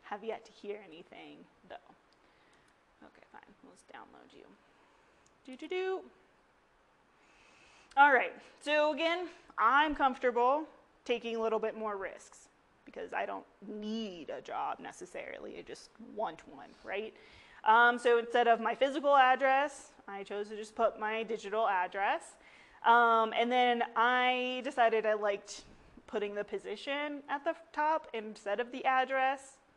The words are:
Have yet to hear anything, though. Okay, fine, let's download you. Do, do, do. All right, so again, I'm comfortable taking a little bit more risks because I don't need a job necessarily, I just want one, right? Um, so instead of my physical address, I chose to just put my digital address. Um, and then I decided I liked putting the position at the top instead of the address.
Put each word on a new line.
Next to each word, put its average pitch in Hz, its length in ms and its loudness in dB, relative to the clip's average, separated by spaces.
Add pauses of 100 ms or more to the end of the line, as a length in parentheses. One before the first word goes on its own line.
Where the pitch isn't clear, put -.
Have 208 200 -12
yet 220 220 -10
to - 60 -20
hear 208 360 -14
anything, 160 580 -20 (240)
though. - 60 -16 (1300)
Okay, - 280 -20
fine, - 100 -20 (260)
let's 180 240 -20
download - 420 -20
you. - 120 -20 (1000)
Do, 262 120 -18
do, 311 100 -16
do. 370 340 -4 (2000)
All 277 160 8
right, 202 200 2 (280)
so 302 320 2
again, 330 340 -2 (300)
I'm 277 380 4
comfortable 254 680 2 (400)
taking 240 320 -4
a 226 60 -4
little 220 180 0
bit 214 160 -4
more 214 220 -6
risks - 500 -12 (380)
because - 260 -12
I 196 140 -2
don't 196 200 -10 (220)
need 208 600 -8
a 131 100 -8
job 143 400 -8
necessarily, - 800 -14
I - 60 -16
just - 260 -16 (260)
want 202 320 -10
one, - 220 -20 (140)
right? 214 300 -8 (520)
Um, 240 320 6
so 240 220 4
instead 233 280 2
of 226 140 6
my 220 140 -2
physical 277 400 2
address, 269 760 4 (160)
I 196 160 -12
chose 208 260 -8
to 220 60 -12
just 214 200 -12
put 220 240 2
my 220 240 -2
digital 214 440 -2
address. 196 680 -2 (500)
Um, 226 520 6
and 240 140 2
then 247 320 2 (120)
I 254 680 0
decided 226 420 2
I 214 80 2
liked 208 500 -4 (440)
putting 208 280 -6
the 208 80 -6
position 277 840 -8
at 285 140 -6
the 330 120 -2 (160)
top 311 420 0
instead 214 460 -6
of 240 120 -4
the 262 140 -10
address. 262 720 0 (200)